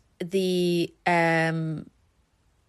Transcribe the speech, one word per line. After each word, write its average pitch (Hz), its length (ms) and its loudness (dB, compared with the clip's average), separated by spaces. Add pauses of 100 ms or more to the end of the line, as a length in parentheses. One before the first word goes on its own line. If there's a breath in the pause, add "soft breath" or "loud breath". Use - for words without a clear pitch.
(200)
the, 180 720 0 (120)
um, 165 800 0 (840)